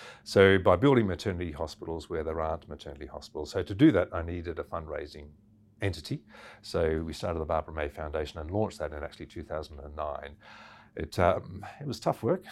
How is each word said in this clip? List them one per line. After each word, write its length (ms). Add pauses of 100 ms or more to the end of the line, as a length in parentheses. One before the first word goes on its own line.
(240)
So 360
by 160
building 320
maternity 440
hospitals 600
where 120
there 180
aren't 280
maternity 380
hospitals. 440
So 120
to 100
do 200
that, 200
I 80
needed 380
a 40
fundraising 640 (520)
entity. 400 (400)
So 440
we 60
started 280
the 60
Barbara 280
May 160
Foundation 500
and 100
launched 300
that 140
in 100
actually 220
two 180
thousand 380
and 140
nine. 400 (600)
It, 240
um, 460 (160)
it 40
was 140
tough 240
work 280